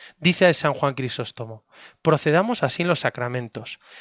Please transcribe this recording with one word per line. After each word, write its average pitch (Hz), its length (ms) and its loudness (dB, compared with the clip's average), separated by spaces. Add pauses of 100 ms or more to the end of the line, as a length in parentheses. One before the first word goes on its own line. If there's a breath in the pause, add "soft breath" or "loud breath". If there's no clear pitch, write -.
(160 loud breath)
Dice 175 380 4
San 147 180 0
Juan 139 220 -2
Crisóstomo: 117 720 -8 (340 loud breath)
"Procedamos 165 640 2
así 139 180 -2
en 175 80 0
los 175 120 0
sacramentos, 120 800 -6 (220 loud breath)